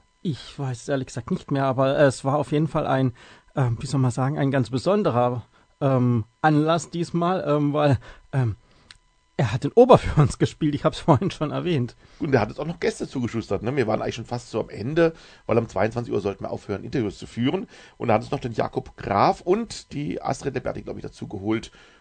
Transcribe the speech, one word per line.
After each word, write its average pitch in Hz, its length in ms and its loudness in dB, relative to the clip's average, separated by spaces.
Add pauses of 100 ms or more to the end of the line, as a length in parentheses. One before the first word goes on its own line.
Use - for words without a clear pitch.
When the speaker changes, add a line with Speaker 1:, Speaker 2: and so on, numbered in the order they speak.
(220)
Speaker 1:
Ich - 360 -8
weiß 127 240 -6
es - 80 -12
ehrlich 139 180 -4
gesagt - 240 -10
nicht - 180 -6
mehr, 139 160 0
aber 135 320 2
es 143 280 4
war 139 120 2
auf 147 140 -2
jeden 151 160 2
Fall 151 180 -2
ein, 131 280 2 (420)
ähm, 123 240 0
wie 143 80 -8
soll 143 120 0
man 127 120 2
sagen, 135 260 -2
ein 139 140 0
ganz 131 180 0
besonderer, 123 720 0 (380)
ähm, 123 440 2 (160)
Anlass 156 500 2
diesmal, 175 560 -2
ähm, 147 260 2
weil, 147 240 4 (360)
ähm, 120 220 0 (840)
er 107 160 0
hat 123 100 -4
den 143 80 -2
Ober 254 260 8
für - 240 2
uns - 160 2
gespielt, 147 380 0
ich - 80 -6
hab's 156 160 0
<laughs> - 0 -
vorhin 160 320 2
schon 151 200 -6
erwähnt. 135 440 -2 (240)
Speaker 2:
Und 135 160 2
er 113 60 4
hat 104 80 0
uns 110 100 -12
auch 147 60 -4
noch 170 140 -8
Gäste - 280 -2
zugeschustert, 110 560 -4
ne? 123 140 -4
Wir 160 100 0
waren - 160 0
eigentlich 117 120 -6
schon 113 100 -10
fast - 260 -10
so 113 80 -2
am - 100 -6
Ende, 160 440 0 (340)
weil 110 100 2
um 117 100 2
zweiundzwanzig 117 460 -2
Uhr 117 80 0
sollten 196 220 -4
wir - 80 -8
aufhören, 104 320 -8
Interviews 113 340 -4
zu - 80 -14
führen. 135 420 -2 (300)
Und 120 120 -2
da 110 60 6
hat 113 60 2
uns 120 100 -10
noch 139 100 -4
den 120 100 -6
Jakob - 460 -4
Graf 190 440 2
und 208 520 -2
die 147 280 -6
Astrid - 320 -4
Leberti, 127 300 -6
glaub 101 140 -10
ich, 101 60 -12
dazu - 240 -12
geholt. 107 440 -4 (300)